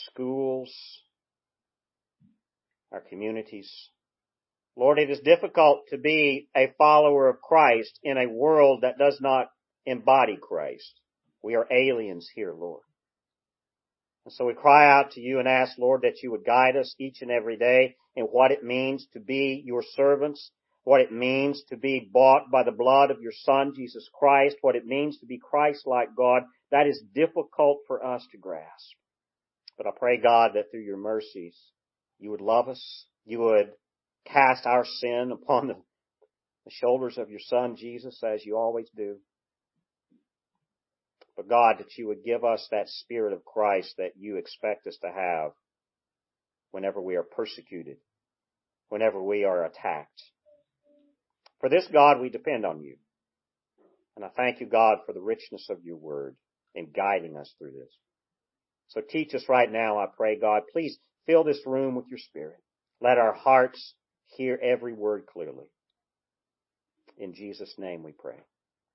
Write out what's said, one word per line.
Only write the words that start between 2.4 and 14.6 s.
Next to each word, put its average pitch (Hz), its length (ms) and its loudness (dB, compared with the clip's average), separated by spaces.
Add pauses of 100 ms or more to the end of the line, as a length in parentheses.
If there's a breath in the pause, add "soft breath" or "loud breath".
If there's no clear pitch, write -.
our 95 100 -14
communities. 107 720 -12 (1080)
Lord, 139 200 4
it 147 140 0
is 135 80 -6
difficult 160 720 4
to 143 80 -8
be 147 580 -2
a 131 220 2
follower 151 500 6
of 127 140 0
Christ 127 600 2
in 139 160 -4
a 123 140 -2
world 135 520 4
that 127 140 0
does 143 240 2
not 131 260 0 (380)
embody 123 560 2
Christ. 69 520 -10 (500)
We 113 120 -4
are 117 180 0
aliens 113 640 0
here, 95 180 -8
Lord. 82 300 -14 (1400)
And 123 80 -20
so 123 120 -6
we 120 80 -2
cry 147 380 6